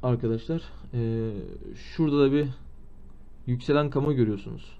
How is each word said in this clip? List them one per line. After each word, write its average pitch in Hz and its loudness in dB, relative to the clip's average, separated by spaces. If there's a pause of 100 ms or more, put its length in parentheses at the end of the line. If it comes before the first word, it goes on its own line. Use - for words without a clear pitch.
arkadaşlar, 123 2 (320)
e, 113 0 (440)
şurada 147 2
da 139 8
bir 147 4 (1000)
yükselen 143 2
kama 143 2
görüyorsunuz. 110 0